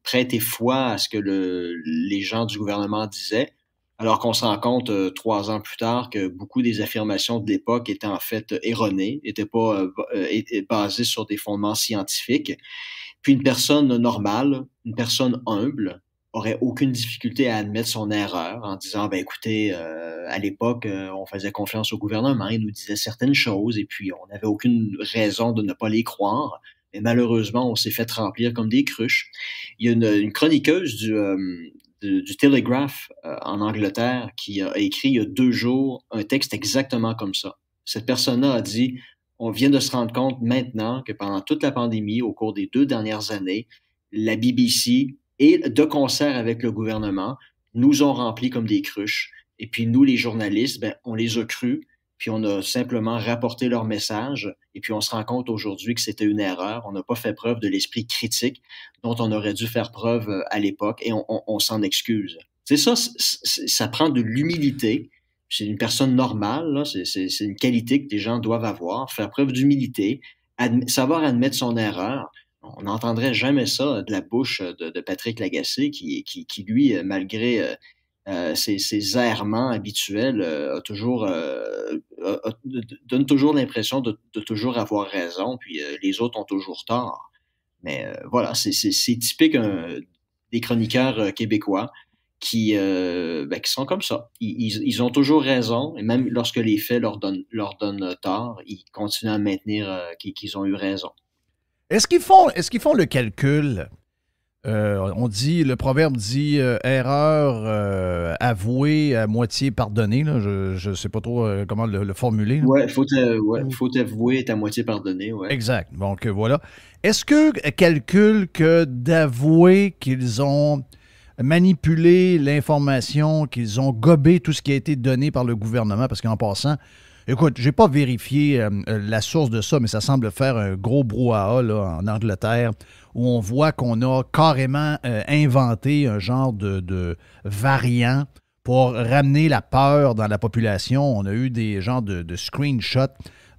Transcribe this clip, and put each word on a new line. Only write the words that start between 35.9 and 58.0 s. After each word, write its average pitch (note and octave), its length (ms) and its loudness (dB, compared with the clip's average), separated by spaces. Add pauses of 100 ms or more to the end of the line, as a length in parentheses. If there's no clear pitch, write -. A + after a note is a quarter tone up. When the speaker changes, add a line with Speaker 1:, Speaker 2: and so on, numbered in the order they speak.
Speaker 1:
un A2 120 -4
texte C3+ 300 -2
exactement A2+ 640 -2
comme G#2 180 -8
ça. - 240 -8 (280)
Cette A2 200 -8
personne-là B2+ 480 2
a A#2 80 0
dit, A#2+ 380 -2 (400)
On A#2 120 -4
vient A#2 180 4
de C#3 100 6
se - 120 -2
rendre A#2 220 -2
compte B2+ 280 -2
maintenant A#2+ 600 -2
que G#2+ 120 -12
pendant G2+ 260 -4
toute D3 240 -2
la C#3 80 2
pandémie, A2+ 500 -2
au A2 120 -2
cours A2 200 -4
des G2 180 -4
deux C#3 140 4
dernières G#2+ 460 -4
années, G2 360 -4 (440)
la A2 240 0
B A#2+ 180 2
B B2 140 4
C B2+ 480 2 (240)
et D#3+ 200 8 (100)
de C3 140 4
concert D3 540 0
avec A2+ 260 -2
le A#2 80 0
gouvernement, G#2+ 640 -4 (360)
nous C3+ 300 6
ont C#3+ 100 4
remplis B2 360 -4
comme A#2+ 180 -2
des G#2 140 2
cruches. - 500 -6 (280)
Et A2+ 80 -12
puis A#2 200 -4
nous, B2 160 6
les C3+ 140 4
journalistes, A2 640 -2
ben, G#2+ 220 -4
on A#2 120 -8
les A2+ 220 0
a A2+ 80 0
crus, B2+ 360 -4 (360)
puis - 120 -8
on A2 140 -2
a G2+ 180 -2
simplement A#2 560 -2
rapporté A#2 520 -2
leur A#2 160 -2
message, G#2+ 680 -6 (220)
et G2 60 -14
puis - 100 -8
on G#2+ 100 -4
se - 100 -4
rend A2 120 -4
compte B2 260 -6
aujourd'hui G#2+ 460 -4
que A2+ 60 -6
c'était G#2+ 240 -4
une G#2+ 140 2
erreur. G2+ 460 -4
On G#2 60 -12
n'a F#2+ 120 -8
pas B2 120 -4
fait A#2 180 -4
preuve A#2 260 -4
de G#2+ 100 -2
l'esprit G2 360 -4